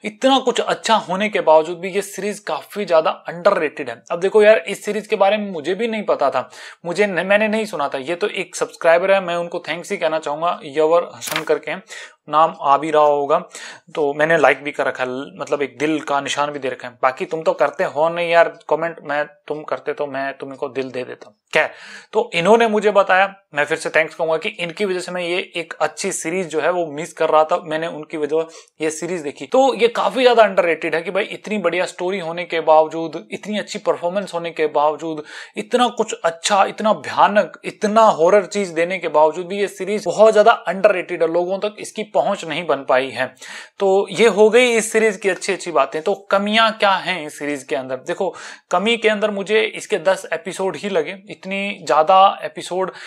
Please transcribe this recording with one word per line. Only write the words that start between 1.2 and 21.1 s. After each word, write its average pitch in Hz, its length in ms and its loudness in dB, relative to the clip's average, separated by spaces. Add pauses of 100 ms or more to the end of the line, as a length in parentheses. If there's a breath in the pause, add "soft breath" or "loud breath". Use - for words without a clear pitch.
के 208 120 -2
बावजूद 160 380 4
भी 190 100 -8
ये 196 120 -2
सीरीज 202 380 -8
काफी 170 460 -8
ज्यादा 165 240 4
अंडररेटेड 165 800 -2
है। 117 220 -12
अब 175 80 -4
देखो 202 240 4
यार, 214 140 8
इस 196 280 -8
सीरीज 208 220 -6
के 220 80 -2
बारे 196 220 4
में 202 140 -6
मुझे 165 240 -4
भी 226 120 -4
नहीं 220 160 -6
पता 143 260 0
था, 127 200 -4 (360 loud breath)
मुझे 175 220 0
न-, 180 180 -4
मैंने 208 220 2
नहीं 220 180 -2
सुना 151 240 -4
था। 139 80 -8
ये 139 180 -4
तो 160 120 -4
एक 185 280 -8
सब्सक्राइबर 170 560 2
है, 196 100 4
मैं 175 140 -6
उनको 170 340 -6
थैंक्स 165 220 -8
ही 185 60 -6
कहना 160 220 -2
चाहूंगा, 156 440 -4
यवर 156 520 2
हसन 156 280 -6
करके 147 280 -2
हैं, 185 120 -10 (460 loud breath)
नाम 160 320 4
आ 143 160 4
भी 156 140 -2
रहा 151 120 4
होगा, 147 360 2 (560 loud breath)
तो 143 180 0
मैंने 156 240 2
लाइक 139 260 4
भी 147 80 -6
कर 139 140 -2
रखा 131 180 -4
है, 127 60 -4 (300)
मतलब 143 220 -4
एक 120 160 -6
दिल 151 220 0
का 143 220 -2
निशान 143 300 -4
भी 143 80 -8
दे 131 100 -4
रखा 123 180 -10
है। 120 160 -16
बाकी 143 220 0
तुम 165 160 -6
तो 180 120 0
करते 156 300 0
हो 151 260 0
नहीं 170 200 -4
यार 165 300 4 (100)
कमेंट, 160 340 -2
मैं, 147 220 -4
तुम 151 380 -12
करते 147 300 -6
तो 147 140 -6
मैं 135 300 -8
तुमको 139 300 -10
दिल 131 240 -6
दे 127 120 -8
देता। - 340 -16 (160)